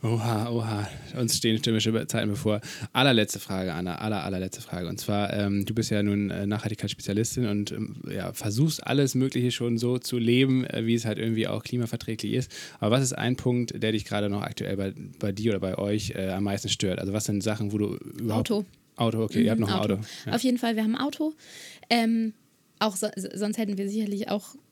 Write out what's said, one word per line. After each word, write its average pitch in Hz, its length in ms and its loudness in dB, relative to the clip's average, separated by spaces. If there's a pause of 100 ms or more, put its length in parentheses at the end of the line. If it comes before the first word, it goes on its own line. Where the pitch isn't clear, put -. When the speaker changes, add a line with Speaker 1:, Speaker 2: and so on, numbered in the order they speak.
Speaker 1:
Oha, 113 460 0
oha. 110 400 -2 (280)
Uns 117 200 0
stehen 110 220 4
stürmische 113 340 2
Be-, - 140 0
Zeiten 107 220 0
bevor. 104 300 0 (320)
Allerletzte 120 480 4
Frage, 92 340 -4
Anna. 87 220 -2
Aller, 104 300 -2
allerletzte 92 360 -4
Frage. 90 280 -6
Und 98 100 -6
zwar, 101 320 0
ähm, 101 340 2
du 110 80 -4
bist 110 180 0
ja 104 120 2
nun, 101 260 2
äh, 92 160 -2
Nachhaltigkeitsspezialistin 107 1000 -2
und, 104 240 -2
ähm, 107 300 -8 (120)
ja, 92 200 -4
versuchst 127 520 0
alles 135 300 2
Mögliche 123 360 2
schon 117 260 0
so 123 200 0
zu 123 200 -4
leben, 127 480 4
äh, - 200 -2
wie 117 100 4
es 113 100 0
halt 107 140 0
irgendwie 113 280 0
auch 110 160 -4
klimaverträglich 117 720 -4
ist. 127 180 0 (300)
Aber 110 160 4
was 135 60 4
ist 127 100 0
ein 123 240 0
Punkt, 120 440 0
der 110 120 2
dich 104 100 0
gerade 104 260 0
noch 101 120 0
aktuell 95 340 -4
bei, 98 180 -4 (260)
bei 104 120 0
dir 107 200 0
oder 95 100 0
bei 92 160 -2
euch, 101 380 0
äh, 95 140 -2
am 95 140 0
meisten 101 260 -2
stört? 92 300 0
Also 98 140 -2
was 104 120 0
sind 101 180 0
Sachen, 104 280 -2
wo 107 60 0
du 104 180 0
überhaupt - 560 -2
Speaker 2:
Auto. 202 140 0 (320)
Speaker 1:
Auto, 113 260 2
okay, 110 200 2
ihr 113 80 6
habt 113 100 2
Speaker 2:
Mhm, 104 60 2
Speaker 1:
noch 98 60 2
ein 92 60 2
Speaker 2:
Auto. 104 140 2
Speaker 1:
Auto. 104 100 -2 (220)
Ja. 113 80 -2
Speaker 2:
Auf 240 100 2
jeden 247 140 4
Fall, 233 180 0
wir 220 80 0
haben 220 120 2
ein - 60 -2
Auto. 302 320 0 (560)
Ähm, 226 440 2 (460)
auch 214 180 2
so-, 214 100 -2
s-, 196 220 -6 (100)
sonst 208 180 0
hätten 208 200 -2
wir 202 100 -2
sicherlich 208 420 -2
auch - 260 -4 (160)